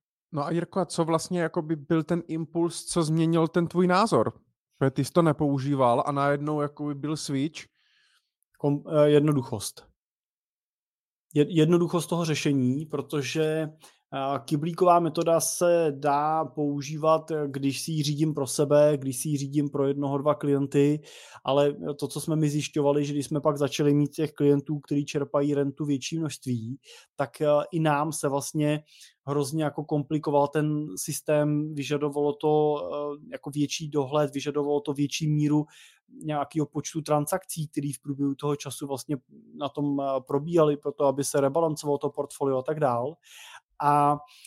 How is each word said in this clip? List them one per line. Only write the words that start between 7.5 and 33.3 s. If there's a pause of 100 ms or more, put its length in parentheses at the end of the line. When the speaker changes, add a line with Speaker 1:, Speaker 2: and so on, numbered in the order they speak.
Speaker 2:
Kom-,
eh,
jednoduchost. (1500)
Je-,
jednoduchost
toho
řešení,
protože (460)
A
kyblíková
metoda
se
dá
používat, (160)
když
si
ji
řídím
pro
sebe,
když
si
ji
řídím
pro
jednoho,
dva
klienty, (420)
ale (240)
to,
co
jsme
my
zjišťovali,
že
když
jsme
pak
začali
mít
těch
klientů,
kteří
čerpají
rentu
větší
množství, (380)
tak,
eh, (240)
i
nám
se
vlastně (440)
hrozně
jako
komplikoval
ten (100)
systém,
vyžadovalo
to, (180)
eh,